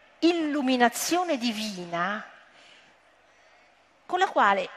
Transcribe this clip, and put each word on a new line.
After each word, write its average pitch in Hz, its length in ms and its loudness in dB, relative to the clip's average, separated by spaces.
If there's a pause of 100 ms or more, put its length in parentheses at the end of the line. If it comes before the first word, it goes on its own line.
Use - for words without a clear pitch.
(200)
illuminazione 302 1160 0
divina 202 840 -4 (1800)
con 359 140 -4
la 392 100 4
quale 202 480 4